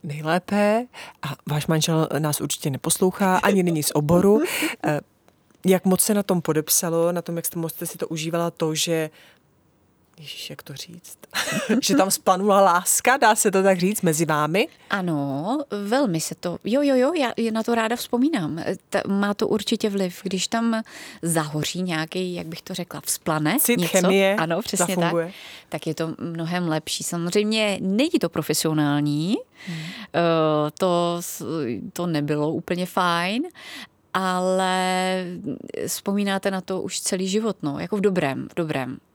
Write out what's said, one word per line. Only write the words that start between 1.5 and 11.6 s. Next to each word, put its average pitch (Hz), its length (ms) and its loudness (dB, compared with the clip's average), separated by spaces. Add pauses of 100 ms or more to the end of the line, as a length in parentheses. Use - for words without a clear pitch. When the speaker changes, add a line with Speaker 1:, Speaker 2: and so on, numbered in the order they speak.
Speaker 1:
manžel 160 420 2 (100)
nás 151 220 -2
určitě - 300 -4
neposlouchá, 185 680 0
ani 196 260 4
není 170 200 0
z - 120 0
oboru. 180 520 6
<laughs> - 40 -4 (360)
Eh, 151 140 0 (680)
jak 185 180 4
moc 185 160 4
se 214 140 2
na 202 80 2
tom 180 180 2
podepsalo, 165 720 0
na 175 100 -2
tom, 170 140 -6
jak 165 100 -6
jste - 120 -6
moc 165 140 -4
jste 170 140 -12
si - 120 -10
to 147 100 -6
užívala, 165 420 -2
to, 160 240 -2
že, 160 360 -2 (1080)
ježiš, - 320 -14
jak 147 120 -14
to 143 120 -16
říct? - 440 -16 (300)
<laughs> - 340 0